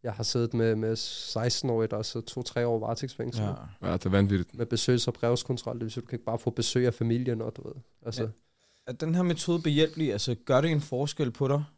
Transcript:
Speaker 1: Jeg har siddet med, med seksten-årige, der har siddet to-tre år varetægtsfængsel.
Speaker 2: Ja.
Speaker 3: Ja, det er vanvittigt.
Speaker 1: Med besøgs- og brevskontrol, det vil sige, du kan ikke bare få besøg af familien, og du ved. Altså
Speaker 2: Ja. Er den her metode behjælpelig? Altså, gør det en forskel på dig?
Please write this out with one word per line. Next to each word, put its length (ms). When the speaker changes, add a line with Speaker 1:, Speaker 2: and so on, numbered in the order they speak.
Speaker 1:
Jeg 100
har 100
siddet 300
med, 220
med 200
seksten-årige, 920
der 60
har 80
siddet 240
to-tre 400
år 120
varetægtsfængsel. 640
Speaker 2:
Ja. 460
Speaker 3:
Ja, 40
det 120
er 40
vanvittigt. 480
Speaker 1:
Med 80
besøgs- 420
og 60
brevskontrol, 640
det 80
vil 80
sige, 100
du 60
kan 80
ikke 100
bare 140
få 100
besøg 380
af 60
familien, 480
og 160
du 100
ved. 60
Altså 180
Speaker 2:
Ja. 60
Er 60
den 220
her 80
metode 380
behjælpelig? 500
Altså, 240
gør 160
det 100
en 100
forskel 500
på 160
dig? 160